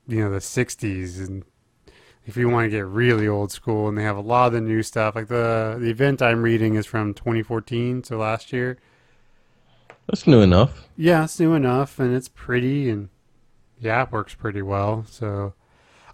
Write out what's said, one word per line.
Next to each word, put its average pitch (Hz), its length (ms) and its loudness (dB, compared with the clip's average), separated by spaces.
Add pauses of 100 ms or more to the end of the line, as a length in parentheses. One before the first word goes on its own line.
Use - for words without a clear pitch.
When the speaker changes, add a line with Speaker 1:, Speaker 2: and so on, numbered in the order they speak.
Speaker 1:
you 110 120 -2
know, 104 100 0
the 98 100 -4
sixties, 95 800 -6
and 95 240 -10 (800)
if 117 140 -10
you 120 100 2
wanna 117 220 2
get 104 160 -4
really 107 420 2
old 101 240 -2
school, 107 360 -2
and 107 100 -4
they 104 60 -2
have 104 120 -2
a 101 60 -8
lot 120 240 2
of 117 80 2
the 117 80 -2
new 110 200 0
stuff. 110 340 -2
Like, 110 120 -8
the, 113 500 -2
the 117 120 -2
event 135 320 0
I'm 117 200 4
reading 110 340 2
is 104 100 -2
from 104 260 -2
twenty 113 300 -2
fourteen, 120 600 -4
so 117 120 -10
last 110 380 -4
year. 123 240 -4 (1300)
Speaker 2:
That's - 200 -4
new 131 140 10
enough. 95 560 6
Speaker 1:
Yeah, 160 280 4
it's - 140 -8
new 165 140 4
enough, 135 460 0
and 127 180 0
it's 131 120 -6
pretty, 131 600 -2
and 101 220 -4 (680)
yeah, 113 260 -2
it - 60 -14
works 107 240 -6
pretty 101 280 -6
well. 101 460 -2
So 101 440 -6 (600)